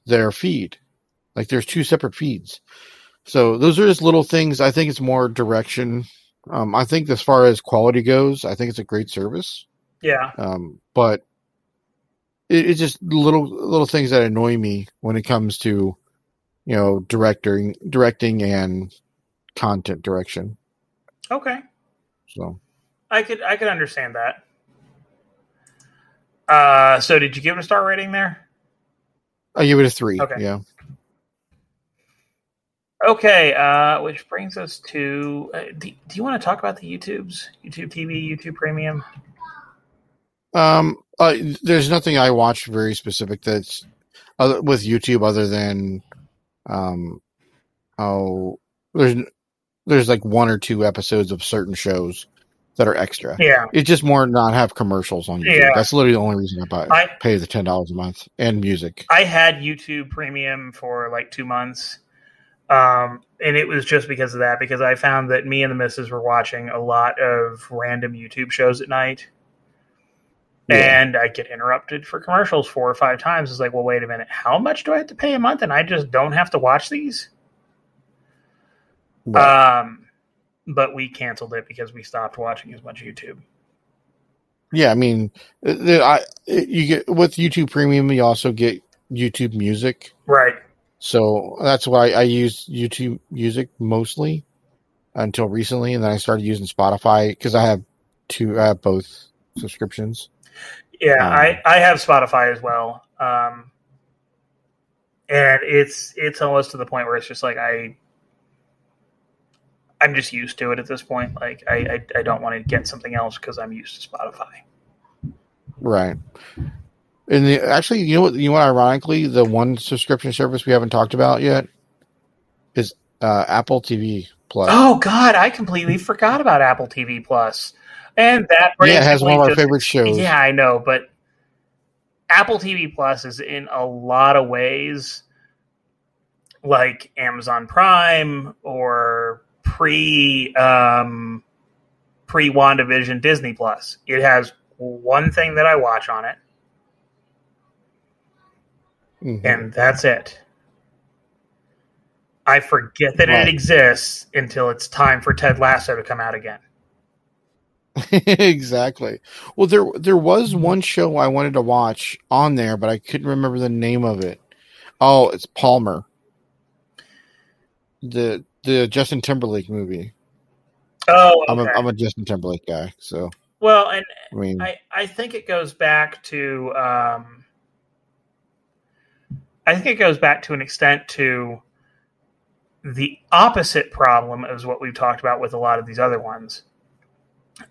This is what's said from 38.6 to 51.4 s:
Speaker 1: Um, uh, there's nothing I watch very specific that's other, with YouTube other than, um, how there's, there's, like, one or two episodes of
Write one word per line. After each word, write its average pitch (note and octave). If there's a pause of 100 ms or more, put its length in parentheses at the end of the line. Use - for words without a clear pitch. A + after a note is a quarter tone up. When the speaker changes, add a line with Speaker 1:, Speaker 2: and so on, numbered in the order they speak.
Speaker 1:
Um, D#3+ (200)
uh, E3 (280)
there's D#3+
nothing D#3
I B2+
watch A#2
very A2
specific G2+
that's - (500)
other, C3
with C3+
YouTube A2+
other G#2+
than, G2 (640)
um, F2+ (720)
how F#2+ (340)
there's, B2+ (720)
there's, C3+
like, A#2
one A2+
or A2
two G#2+
episodes G2+
of F2+